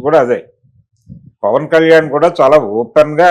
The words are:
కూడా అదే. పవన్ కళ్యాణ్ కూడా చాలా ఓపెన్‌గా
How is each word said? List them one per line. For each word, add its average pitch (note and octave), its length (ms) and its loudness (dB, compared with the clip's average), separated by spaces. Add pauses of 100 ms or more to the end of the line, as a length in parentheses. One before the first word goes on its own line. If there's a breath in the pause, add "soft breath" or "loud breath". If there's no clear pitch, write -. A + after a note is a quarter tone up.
కూడా D3+ 180 2
అదే. A#2+ 160 -4 (1040)
పవన్ C#3 280 -2
కళ్యాణ్ D#3+ 420 2
కూడా D3+ 140 0 (120)
చాలా C#3 160 4 (220)
ఓపెన్‌గా D3+ 520 0